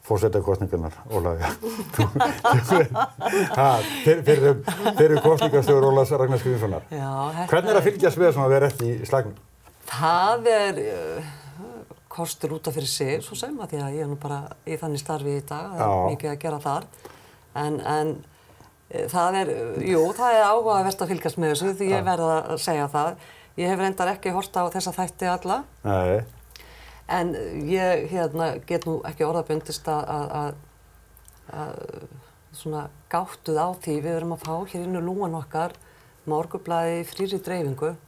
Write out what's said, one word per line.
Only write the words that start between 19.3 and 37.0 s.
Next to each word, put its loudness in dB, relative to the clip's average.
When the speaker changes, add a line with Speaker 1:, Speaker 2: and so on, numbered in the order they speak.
Speaker 2:
er, -2
eh, -4
jú, 4
það 4
er 6
áhugavert 2
að -2
fylgjast -4
með 2
þessu, -2
því -2
ég 2
Speaker 1:
Já. -2
Speaker 2:
verð 2
að 0
segja -2
það. -2
Ég -2
hef 0
reyndar 0
ekki -6
horft -4
á 0
þessa -4
þætti -4
alla. -2
Speaker 1:
Nei. 2
Speaker 2:
En -2
ég, 0
hérna, -2
get -4
nú -2
ekki -4
orða 0
bundist -6
að, -2
að, -6
að, -4
að -10
svona -8
gáttuð -4
á 2
því -4
við -2
erum -4
að -10
fá -6
hér -8
inn -2
í -2
lúan -4
okkar -4
Morgunblaðið -2